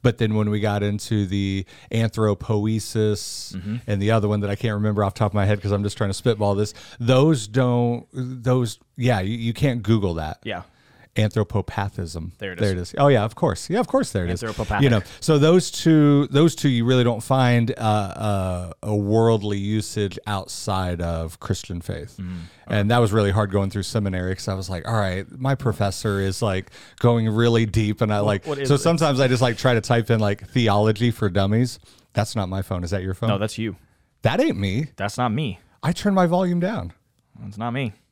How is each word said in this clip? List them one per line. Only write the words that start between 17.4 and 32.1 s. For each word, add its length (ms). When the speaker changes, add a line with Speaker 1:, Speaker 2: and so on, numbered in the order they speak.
Speaker 1:
uh, 60
uh, 880
a 140
worldly 600
usage 680
outside 720
of 400
Christian 400
faith. 380
Speaker 2:
Mm, 140
okay. 80
Speaker 1:
And 100
that 80
was 140
really 200
hard 180
going 200
through 120
seminary 540
'cause 120
I 60
was 160
like, 160
"All 80
right, 320
my 180
professor 680
is, 220
like, 280
going 280
really 380
deep," 340
and 120
I, 80
Speaker 2:
What, 60
Speaker 1:
like, 200
Speaker 2:
what 120
is 100
Speaker 1:
so 60
Speaker 2:
this? 80
Speaker 1:
sometimes 380
I 80
just, 140
like, 160
try 160
to 60
type 300
in, 100
like, 280
theology 640
for 180
dummies. 500